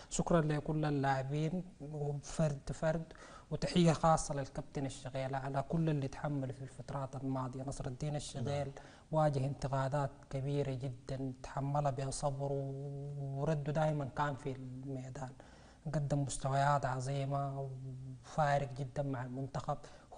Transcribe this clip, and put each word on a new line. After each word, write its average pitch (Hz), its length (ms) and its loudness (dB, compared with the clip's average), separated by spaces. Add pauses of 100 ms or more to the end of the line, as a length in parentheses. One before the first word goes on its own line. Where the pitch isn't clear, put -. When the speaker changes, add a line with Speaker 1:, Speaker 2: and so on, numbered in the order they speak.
(100)
Speaker 1:
شكرا 175 300 4
لكل 151 440 2
اللاعبين 143 800 2 (160)
وفرد 143 920 -2
فرد، 165 400 0 (380)
وتحية 165 420 6
خاصة 156 420 6
للكابتن 139 520 -4
الشغيل 131 480 -4
على 135 340 0
كل 165 220 4
اللي 139 180 2
تحمل 135 440 -2
في 123 100 -10
الفترات 135 540 -6
الماضية. 131 460 -2
نصر 131 240 -4
الدين 143 300 -2
الشغيل 143 500 -2
Speaker 2:
نعم. 139 80 -10 (380)
Speaker 1:
واجه 147 340 4
انتقادات 139 640 0 (200)
كبيرة 139 440 0
جدا، 131 580 -4 (100)
تحملها 143 480 0
بصبر 135 640 -2 (680)
ورده 143 520 0
دائما 151 320 2 (120)
كان 147 180 2
في 131 180 -6
الميدان، 131 760 -8 (640)
قدم 143 280 4
مستويات 139 640 4
عظيمة 139 840 -2 (560)
وفارق 143 440 4 (100)
جدا 139 240 -4
مع 135 220 -2
المنتخب. 131 540 -4 (400)